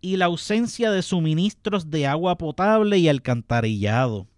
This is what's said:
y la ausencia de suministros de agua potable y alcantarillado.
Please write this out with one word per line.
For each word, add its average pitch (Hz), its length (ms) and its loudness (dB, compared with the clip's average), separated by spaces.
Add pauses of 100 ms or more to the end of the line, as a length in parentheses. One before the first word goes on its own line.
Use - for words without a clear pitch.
y 185 160 -4
la 185 80 2
ausencia 220 640 -2
de 190 100 0
suministros 170 880 -2
de 147 180 -2
agua 175 300 0
potable 202 600 2
y 170 100 6
alcantarillado. 113 1200 0 (100)